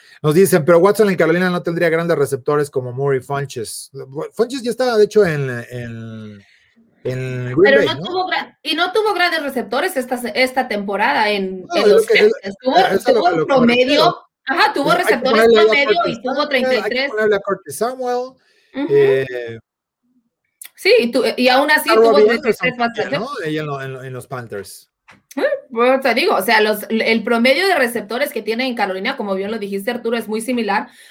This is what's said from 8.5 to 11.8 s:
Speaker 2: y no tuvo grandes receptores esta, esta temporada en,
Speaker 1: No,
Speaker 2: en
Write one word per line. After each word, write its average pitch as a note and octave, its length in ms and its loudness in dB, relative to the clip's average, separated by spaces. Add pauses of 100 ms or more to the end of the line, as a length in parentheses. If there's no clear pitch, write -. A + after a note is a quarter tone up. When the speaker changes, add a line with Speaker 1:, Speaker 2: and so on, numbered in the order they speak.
Speaker 2:
y D#4 120 -4
no F4+ 180 -4
tuvo G#4+ 200 0
grandes E4+ 300 -2
receptores C4 540 -4
esta, B3 200 -6 (180)
esta B3+ 340 -2
temporada G#3 600 0
en, F#3+ 380 -4
Speaker 1:
No, - 100 -4
Speaker 2:
en - 60 2